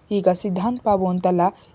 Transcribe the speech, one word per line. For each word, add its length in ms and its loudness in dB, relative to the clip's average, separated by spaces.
ಈಗ 180 2
ಸಿದ್ಧಾಂತ್ 540 -2
ಬಾಬು 240 0
ಅಂತಲ್ಲ, 340 0